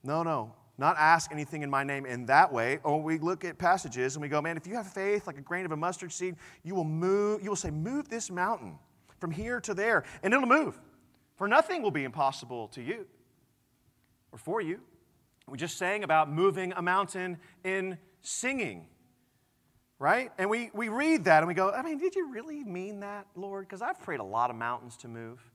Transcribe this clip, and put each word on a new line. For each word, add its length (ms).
No, 220
no, 320
not 180
ask 340
anything 300
in 80
my 140
name 240
in 180
that 260
way. 320
Or 160
we 200
look 260
at 140
passages 560
and 80
we 40
go, 140
"Man, 160
if 80
you 80
have 180
faith 360
like 100
a 40
grain 260
of 40
a 60
mustard 340
seed, 240
you 100
will 100
move, 600
you 60
will 60
say, 140
'Move 400
this 220
mountain 480
from 100
here 320
to 140
there,' 280
and 100
it'll 140
move. 340
For 120
nothing 360
will 80
be 120
impossible 680
to 120
you 260
or 80
for 220
you." 200
We 140
just 180
sang 260
about 240
moving 480
a 60
mountain 580
in 360
singing. 680
Right? 380
And 100
we, 280
we 140
read 360
that 140
and 80
we 80
go, 160
"I 100
mean, 160
did 160
you 180
really 320
mean 360
that, 340
Lord? 340
'Cause 140
I've 180
prayed 200
a 40
lot 280
of 40
mountains 420
to 100
move. 340